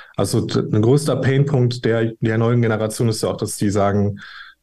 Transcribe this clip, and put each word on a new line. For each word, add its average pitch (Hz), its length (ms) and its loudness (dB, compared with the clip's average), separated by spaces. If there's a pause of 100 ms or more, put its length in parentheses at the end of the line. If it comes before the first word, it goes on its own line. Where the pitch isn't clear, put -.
(160)
Also 107 260 0
d-, - 180 -2
ein - 220 0
größter 139 360 2
Painpunkt 131 680 0
der, 113 340 0
der 110 180 0
neuen 117 240 2
Generation 110 480 0
ist 110 140 -2
ja 98 60 0
auch, 90 80 -4
dass - 200 -6
sie 107 120 0
sagen, 101 500 0 (440)